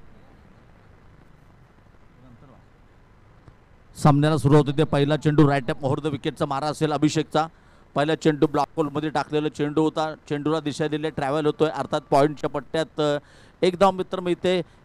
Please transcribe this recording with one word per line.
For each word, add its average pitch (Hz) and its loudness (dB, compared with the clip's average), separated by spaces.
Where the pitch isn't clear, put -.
सामन्याला 151 4
सुरुवात 143 4
होते. 147 -2
पहिला 143 0
चेंडू 151 2
right 139 2
up 156 -6
over 143 -2
the 151 -6
wicket-चा 147 -6
मारा 143 -4
असेल 151 -2
अभिषेकचा. 151 0
पहिला 151 0
चेंडू 151 2
ब्लॉक 143 0
होलमध्ये 151 -4
टाकलेला 151 -4
चेंडू 147 -2
होता. 156 -2
चेंडूला 151 -4
दिशा 147 -4
दिली, 151 -4
travel 147 -4
होतोय. 151 2
अर्थात 151 -6
पॉइंटच्या 151 2
पट्ट्यात, 156 -4
अ, 147 2
एक 180 2
धाव. 190 6
मित्र, 185 -8
मी 180 -2
इथे 180 0